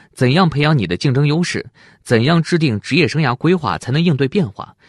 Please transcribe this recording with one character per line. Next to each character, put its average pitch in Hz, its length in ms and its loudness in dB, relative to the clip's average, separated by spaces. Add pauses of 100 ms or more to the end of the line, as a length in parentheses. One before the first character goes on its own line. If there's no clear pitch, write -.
(120)
怎 127 220 0
样 175 160 2
培 139 100 -6
养 147 180 2
你 104 80 0
的 87 120 -4
竞 135 160 -2
争 139 120 2
优 151 160 2
势， - 240 -4 (380)
怎 117 200 2
样 165 200 2
制 180 140 -2
定 143 240 0
职 - 140 -4
业 165 120 4
生 147 140 -2
涯 127 160 0
规 175 180 2
划 127 220 -4
才 - 120 -12
能 143 140 0
应 170 140 2
对 135 100 0
变 180 240 0
化， - 240 -16 (120)